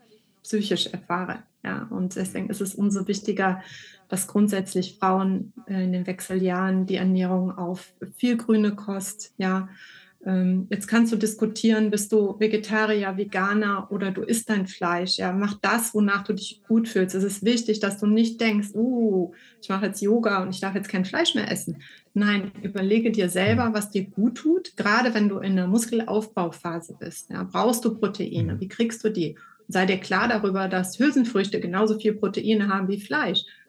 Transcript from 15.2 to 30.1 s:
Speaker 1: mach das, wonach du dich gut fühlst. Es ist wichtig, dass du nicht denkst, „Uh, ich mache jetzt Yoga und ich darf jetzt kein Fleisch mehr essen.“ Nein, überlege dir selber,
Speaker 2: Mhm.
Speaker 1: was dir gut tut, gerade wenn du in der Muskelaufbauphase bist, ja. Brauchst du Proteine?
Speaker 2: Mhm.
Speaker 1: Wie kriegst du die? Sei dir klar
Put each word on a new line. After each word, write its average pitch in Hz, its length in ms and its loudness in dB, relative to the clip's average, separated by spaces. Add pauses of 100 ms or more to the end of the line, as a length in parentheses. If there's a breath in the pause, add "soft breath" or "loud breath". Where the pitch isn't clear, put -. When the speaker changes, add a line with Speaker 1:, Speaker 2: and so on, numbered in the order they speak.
Speaker 1:
mach 202 280 0
das, 220 340 0
wonach 202 280 4
du 208 100 -2
dich - 360 -8
gut 226 180 4
fühlst. 185 300 0
Es 190 80 2
ist 196 200 -2
wichtig, 226 360 2
dass 196 180 -2
du 208 80 0
nicht 226 340 4
denkst, 208 320 2
„Uh, 220 600 2 (280 loud breath)
ich - 80 -14
mache 196 180 0
jetzt 196 140 -4
Yoga 208 440 2
und 190 60 -4
ich 185 100 -6
darf 190 160 -2
jetzt 196 120 -6
kein 185 160 0
Fleisch 330 300 0
mehr 208 160 -2
essen.“ - 320 -6 (320 loud breath)
Nein, 202 380 2 (100)
überlege 202 480 2
dir 202 200 2
selber, 220 400 2
Speaker 2:
Mhm. 220 40 0
Speaker 1:
was 208 160 -4
dir 190 140 -2
gut 247 320 0
tut, 339 400 0
gerade 226 380 2
wenn 208 140 4
du 196 100 -4
in 190 180 0
der 180 100 2
Muskelaufbauphase 196 1300 -2
bist, - 300 -14
ja. - 120 -6
Brauchst 196 420 0
du 220 140 0
Proteine? 190 560 -2
Speaker 2:
Mhm. - 60 -4
Speaker 1:
Wie 190 80 -6
kriegst 226 360 -2
du 214 60 0
die? 165 260 -4 (300 loud breath)
Sei 185 200 0
dir 190 120 2
klar 202 300 0